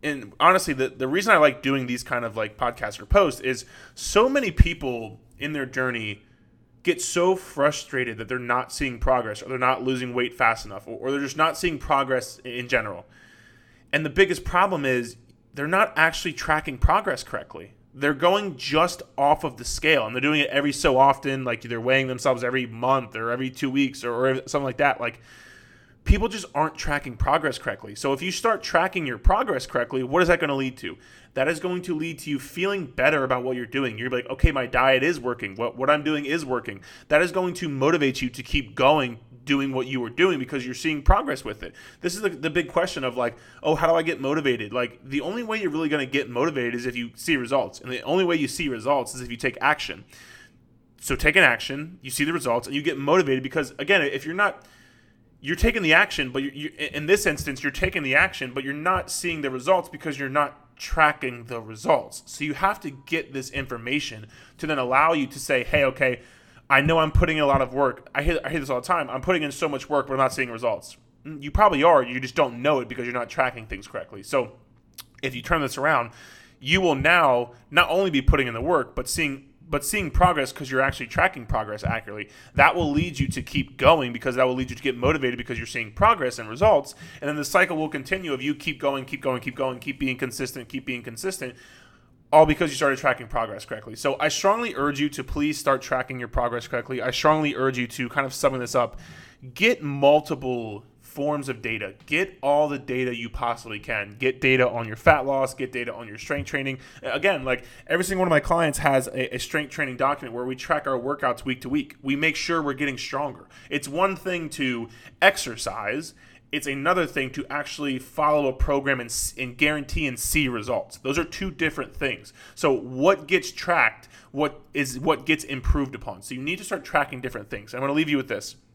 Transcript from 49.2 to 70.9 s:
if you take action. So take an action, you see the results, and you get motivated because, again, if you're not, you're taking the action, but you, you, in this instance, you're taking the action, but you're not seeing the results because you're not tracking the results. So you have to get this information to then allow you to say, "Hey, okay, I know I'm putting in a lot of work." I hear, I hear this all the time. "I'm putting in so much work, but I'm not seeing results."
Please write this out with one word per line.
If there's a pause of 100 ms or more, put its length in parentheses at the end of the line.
if
you
take
action. (960)
So
take
an
action,
you
see
the
results,
and
you
get
motivated
because,
again,
if
you're
not, (760)
you're
taking
the
action,
but
you,
you, (220)
in
this
instance,
you're
taking
the
action,
but
you're
not
seeing
the
results
because
you're
not (120)
tracking
the
results.
So
you
have
to
get
this
information (300)
to
then
allow
you
to
say,
"Hey,
okay, (480)
I
know
I'm
putting
in
a
lot
of
work."
I
hear,
I
hear
this
all
the
time.
"I'm
putting
in
so
much
work,
but
I'm
not
seeing
results." (280)